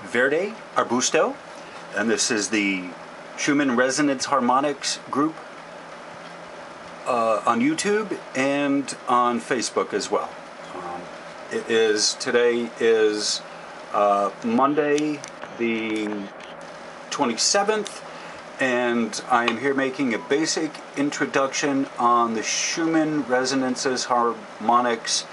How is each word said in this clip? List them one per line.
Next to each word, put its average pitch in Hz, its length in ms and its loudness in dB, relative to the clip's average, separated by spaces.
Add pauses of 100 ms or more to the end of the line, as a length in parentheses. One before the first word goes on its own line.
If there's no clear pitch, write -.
Verde 143 540 2 (220)
Arbusto, 156 600 2 (580)
and 104 140 0
this 107 220 2
is 104 180 0
the 98 400 0 (480)
Schumann 143 400 2
Resonance 135 480 2
Harmonics 135 760 2 (120)
group, 147 240 0 (1700)
uh, 113 380 2
on 117 160 4
YouTube 185 580 2 (160)
and 139 600 0 (120)
on 120 320 4
Facebook 139 520 -2
as 196 180 -2
well. 196 200 0 (440)
Um, - 280 -8 (500)
it 113 160 -4
is, 110 460 4
today 120 560 2 (100)
is, 110 640 4 (500)
uh, 101 380 4 (120)
Monday 147 800 2 (380)
the 110 500 -2 (1000)
twenty-seventh, 196 960 0 (540)
and 120 720 2
I 120 140 4
am 117 140 0
here 139 140 2
making 135 420 0
a 104 40 0
basic 156 540 0 (240)
introduction 139 880 0 (100)
on 120 380 4
the 107 80 0
Schumann 156 800 0
Resonances 127 840 0
Harmonics 117 1300 2